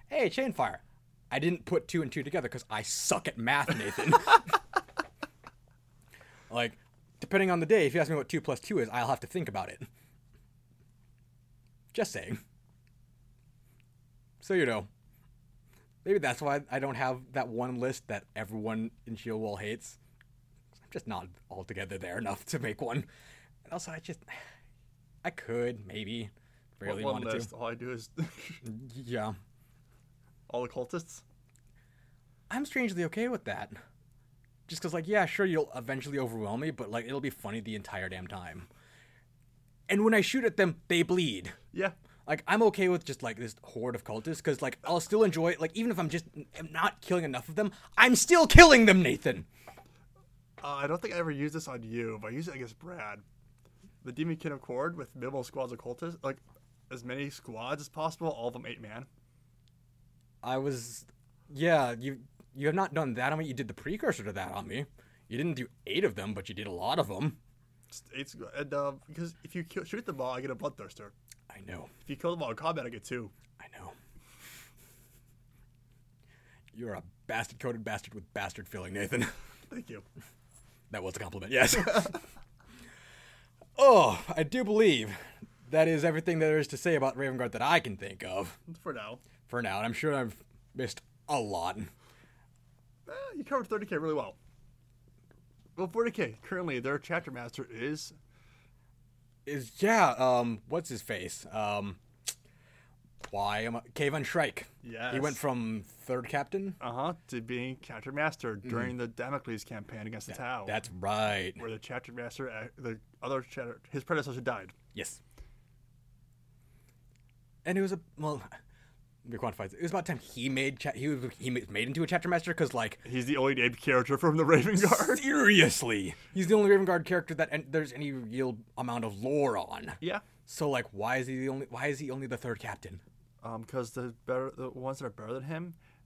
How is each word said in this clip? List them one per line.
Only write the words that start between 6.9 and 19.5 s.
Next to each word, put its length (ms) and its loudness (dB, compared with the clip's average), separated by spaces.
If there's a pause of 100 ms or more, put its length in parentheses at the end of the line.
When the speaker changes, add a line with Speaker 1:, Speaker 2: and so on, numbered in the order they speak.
Speaker 1:
depending 320 2
on 80 4
the 60 2
day, 200 8
if 80 2
you 80 4
ask 80 2
me 60 2
what 140 -2
two 120 0
plus 180 -2
two 200 -2
is, 100 0
I'll 180 0
have 140 2
to 60 -10
think 200 -4
about 220 -4
it. 120 -14 (2000)
Just 180 0
saying. 280 -8 (2000)
So, 140 -4
you 120 4
know, 220 0 (1160)
maybe 140 4
that's 220 -2
why 280 0
I 100 -2
don't 160 -2
have 260 -2 (120)
that 140 0
one 320 -4
list 280 -4
that 160 -6 (120)
everyone 560 -4 (140)
in 100 -10
Shield 260 -6
Wall 160 -4